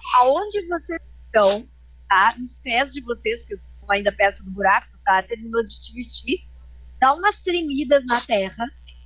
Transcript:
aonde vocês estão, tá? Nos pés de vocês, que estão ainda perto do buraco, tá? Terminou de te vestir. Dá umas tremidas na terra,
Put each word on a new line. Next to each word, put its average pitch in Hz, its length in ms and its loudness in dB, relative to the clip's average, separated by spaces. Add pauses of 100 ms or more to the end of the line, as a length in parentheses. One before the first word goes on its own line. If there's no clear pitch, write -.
(160)
aonde 339 500 2
vocês 339 340 -6 (240)
estão, 208 420 2 (420)
tá? 202 300 4
Nos 247 200 -12
pés 262 340 -2
de 277 80 -10
vocês, 233 440 -6
que 214 100 -12
estão - 360 -16
ainda 202 220 0
perto 202 320 0
do 190 60 -12
buraco, 196 380 0 (160)
tá? 185 180 2
Terminou 226 420 -4
de - 160 -12
te - 140 -10
vestir. 247 520 -6 (540)
Dá 262 140 6
umas 392 260 0
tremidas 285 680 0
na 240 140 0
terra, 214 460 -4 (380)